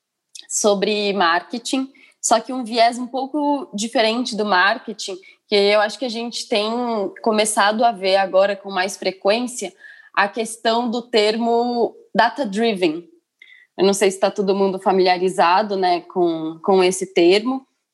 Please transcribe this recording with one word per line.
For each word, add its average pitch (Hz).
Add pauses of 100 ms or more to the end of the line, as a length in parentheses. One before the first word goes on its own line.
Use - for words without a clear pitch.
(520)
sobre 202
marketing, 202 (320)
só 226
que 226
um 254
viés 233
um 247
pouco 277
diferente 226
do 208
marketing, 202 (300)
que 214
eu 202
acho 214
que 269
a 247
gente 233
tem 214 (540)
começado 214
a 233
ver 190
agora 196
com 196
mais 196
frequência, 202 (400)
a 202
questão 226
do 240
termo 233 (180)
data-driven. 208 (720)
Eu 185
não 196
sei 196
se 190
tá 202
todo 196
mundo 190
familiarizado, 185
né, 180
com, 165
com 190
esse 185
termo, 214 (280)